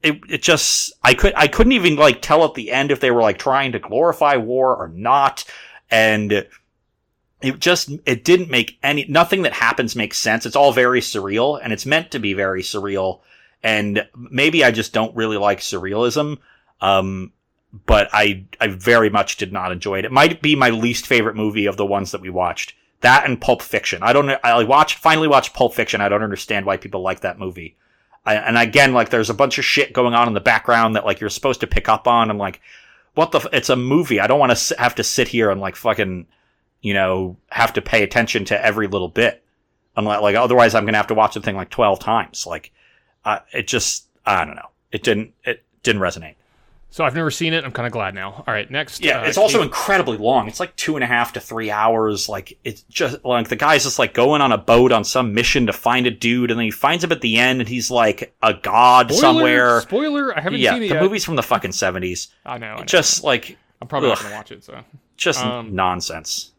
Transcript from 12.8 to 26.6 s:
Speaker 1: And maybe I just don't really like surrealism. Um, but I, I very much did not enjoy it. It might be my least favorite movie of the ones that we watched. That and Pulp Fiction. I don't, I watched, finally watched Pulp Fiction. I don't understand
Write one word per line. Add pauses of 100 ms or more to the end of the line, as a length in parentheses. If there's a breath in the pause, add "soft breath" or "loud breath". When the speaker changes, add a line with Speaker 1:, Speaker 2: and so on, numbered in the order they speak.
Speaker 1:
And
maybe
I
just
don't
really
like
surrealism. (420 soft breath)
Um, (540)
but
I, (160)
I
very
much
did
not
enjoy
it.
It
might
be
my
least
favorite
movie
of
the
ones
that
we
watched. (260)
That
and
Pulp
Fiction.
I
don't, (140)
I
watched,
finally
watched
Pulp
Fiction.
I
don't
understand